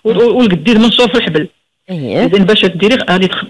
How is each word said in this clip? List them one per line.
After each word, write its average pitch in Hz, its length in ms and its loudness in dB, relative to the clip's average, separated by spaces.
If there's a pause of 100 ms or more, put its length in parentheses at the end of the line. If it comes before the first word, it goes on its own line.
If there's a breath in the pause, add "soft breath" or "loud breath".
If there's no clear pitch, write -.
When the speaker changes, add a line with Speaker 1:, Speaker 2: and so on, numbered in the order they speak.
Speaker 1:
و-، 220 60 0
و-، 226 280 2
والقديد 208 400 2
منشور 233 300 2
في 240 60 -4
الحبل. 160 340 -2 (420)
Speaker 2:
اييه. 151 360 -4
Speaker 1:
اذا 185 120 2
باش 202 260 2
ديري 196 340 0 (120)
غادي 185 180 0
تخ-، - 220 -8